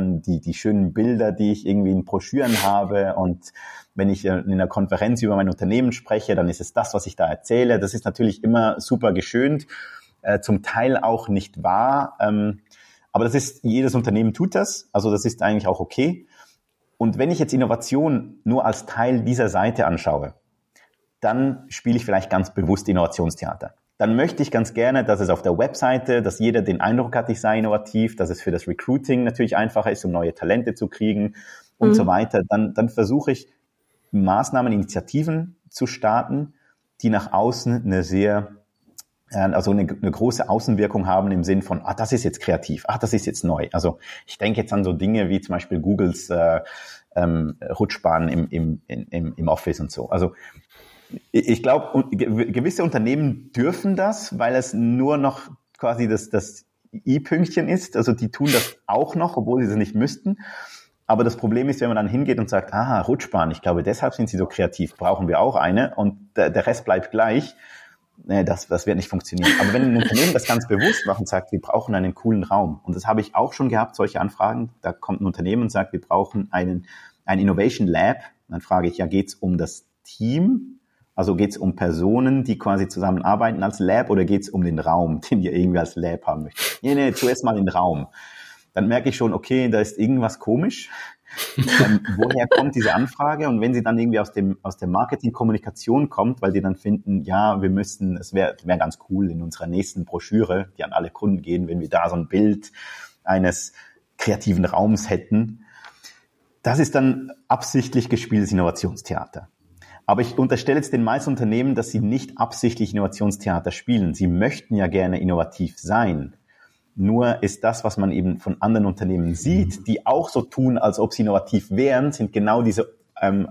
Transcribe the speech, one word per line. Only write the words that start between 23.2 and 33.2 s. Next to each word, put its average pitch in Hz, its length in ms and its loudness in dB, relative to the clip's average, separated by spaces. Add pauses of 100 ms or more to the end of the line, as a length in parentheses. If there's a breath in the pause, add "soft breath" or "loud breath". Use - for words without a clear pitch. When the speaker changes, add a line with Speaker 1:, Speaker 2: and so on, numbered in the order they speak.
Speaker 1:
Dann 110 200 2
möchte 156 260 0
ich - 80 -4
ganz 113 240 0
gerne, 120 300 2
dass 104 160 2
es 92 100 0
auf 87 120 2
der 87 140 2
Webseite, 127 640 0
dass 98 200 -2
jeder 113 220 2
den 92 180 0
Eindruck 117 340 0
hat, 120 160 -2
ich 113 100 -2
sei 110 200 2
innovativ, 110 560 0
dass 87 140 0
es 85 120 -8
für 98 80 -2
das 85 160 -2
Recruiting 127 560 0
natürlich 117 340 0
einfacher 110 360 0
ist, - 120 -6
um 95 60 -2
neue 85 240 -2
Talente 113 400 0
zu 98 140 -4
kriegen 104 480 -2 (420 loud breath)
und 220 120 6
Speaker 2:
Mhm. 214 40 8
Speaker 1:
so 220 120 4
weiter. 98 420 2
Dann, 107 260 0
dann 113 140 2
versuche 120 420 0